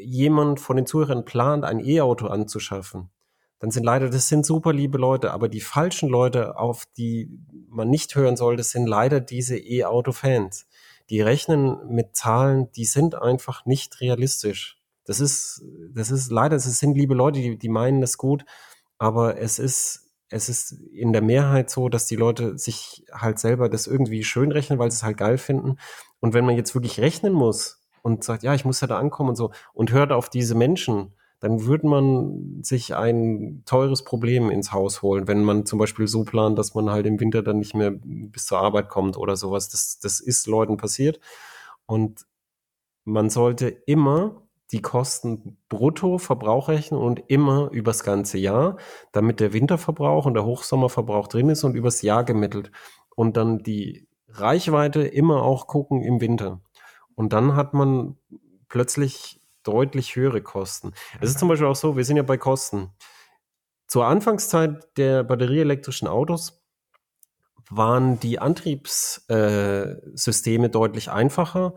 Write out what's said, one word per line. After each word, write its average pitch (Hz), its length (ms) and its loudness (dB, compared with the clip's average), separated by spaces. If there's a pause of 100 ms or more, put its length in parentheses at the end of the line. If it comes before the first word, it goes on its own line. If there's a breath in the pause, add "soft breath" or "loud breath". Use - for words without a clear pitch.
jemand 143 560 2
von 131 160 -2
den 127 80 2
Zuhörern 139 400 -2
plant, 139 400 0
ein 110 160 -2
E-Auto 131 460 2
anzuschaffen, 98 840 -6 (520)
dann 110 100 -4
sind 117 140 -2
leider, 127 260 2
das 131 180 0
sind 151 160 4
super 156 300 0
liebe 139 240 0
Leute, 131 340 0
aber 110 160 -2
die 110 140 -6
falschen 156 480 -2
Leute, 123 480 0
auf 117 260 -4 (140)
die 117 320 -4 (400)
man 113 180 -2
nicht 156 260 0
hören 131 220 4
soll, 120 200 2
das 120 160 -4
sind 123 140 0
leider 120 340 4
diese 123 360 -6
E-Auto-Fans. 120 1080 -2 (420 soft breath)
Die 107 140 0
rechnen 139 560 2 (100)
mit 117 260 -2
Zahlen, 131 580 2
die 113 120 -8
sind 151 300 2
einfach 127 500 -2
nicht - 380 -2
realistisch. 123 720 -2 (340)
Das - 80 -4
ist, - 460 -2 (280)
das 113 200 -4
ist 131 180 -2
leider, 127 240 2
das 123 240 -2
sind 147 180 2
liebe 139 180 2
Leute, 139 260 2
die, 120 180 -4
die 113 100 -6
meinen 123 320 2
das 123 160 -2
gut, 139 280 -2 (520 loud breath)
aber 113 420 0
es 113 200 -4
ist, - 500 -4 (200)
es 107 200 -6
ist - 220 -6 (220)
in 113 200 0
der 110 80 4
Mehrheit 131 480 4
so, 127 200 -2
dass 120 180 0
die - 80 -4
Leute 113 420 0
sich - 560 -10
halt 110 280 -2
selber 123 280 2
das 110 200 -4
irgendwie 113 340 0
schön 135 300 0
rechnen, 143 260 0
weil 117 140 2
sie - 60 -4
es - 40 -6
halt 107 140 -2
geil 110 200 2
finden. 135 420 -2 (420 loud breath)
Und 117 120 2
wenn 120 120 4
man 123 100 4
jetzt 117 220 -2
wirklich 120 240 -4
rechnen 165 320 2
muss 120 500 0 (200)
und 117 200 0
sagt, 110 220 -6
"Ja, 139 100 2
ich 139 100 0
muss 131 180 0
ja 135 40 -2
da 110 140 0
ankommen" 139 300 -2
und 117 40 -2
so, 110 160 -2 (220 loud breath)
und 113 180 0
hört 139 220 4
auf 117 180 0
diese 120 240 -2
Menschen, 113 580 2 (280)
dann 110 240 0
würde 151 240 2
man 110 720 0
sich - 320 -4
ein 113 720 -2
teures 135 380 2
Problem 120 440 0
ins 101 220 -2
Haus 98 320 -2
holen, 98 240 0
wenn 104 160 2
man 104 240 2
zum 107 140 -2
Beispiel 107 260 0
so 110 160 0
plant, 110 340 2
dass 107 200 -2
man 107 120 0
halt 104 180 0
im 107 120 0
Winter 110 240 0
dann 107 160 0
nicht 104 160 -6
mehr 104 160 2
bis 104 560 -12
zur 95 140 0
Arbeit 104 280 0
kommt 95 280 -2
oder 95 180 -2
sowas. 98 360 -4
Das, - 280 -6
das - 220 -4
ist - 260 -2
Leuten 107 300 2
passiert. 135 420 -2 (640 loud breath)
Und 110 420 -2 (800)
man 107 240 2
sollte 120 380 2
immer 151 760 0 (300)
die 107 100 -4
Kosten 117 760 -4 (120)
brutto 160 500 0
Verbrauch 117 500 0
rechnen 151 320 -2
und 120 260 -2
immer 143 460 2
übers 110 320 -2
ganze 101 340 -2
Jahr, 120 380 2 (340 loud breath)
damit 110 300 2
der 104 120 2
Winterverbrauch 147 720 0
und 123 80 2
der 107 100 2
Hochsommerverbrauch 113 800 0
drin 127 220 2
ist 156 160 2
und 127 100 2
übers 117 280 0
Jahr 104 200 4
gemittelt. 104 480 -2 (460 loud breath)
Und 113 200 2
dann 113 280 0
die 104 420 -6 (220)
Reichweite 147 720 2
immer 143 400 4
auch 127 240 0
gucken 139 360 0
im 113 180 2
Winter. 107 400 -2 (560 loud breath)
Und 110 160 0
dann 135 240 4
hat 139 180 0
man 135 420 2 (520)
plötzlich - 720 -4 (240)
deutlich 131 500 0
höhere 127 260 0
Kosten. 95 520 -10 (280 loud breath)
Es 110 100 0
ist 139 100 -2
zum 180 80 2
Beispiel 151 180 4
auch 135 80 2
so, 147 220 -2
wir 127 80 0
sind 143 120 2
ja 143 60 4
bei 135 140 2
Kosten. 104 540 -2 (1000 loud breath)
Zur 120 180 2
Anfangszeit 165 880 0
der 135 280 2
batterieelektrischen 131 840 0
Autos 156 560 -4 (1080)
waren 120 500 2
die 117 180 -2
Antriebs-, - 920 -4
äh, 101 680 0 (180)
Systeme 117 560 0
deutlich 110 400 0
einfacher 170 680 0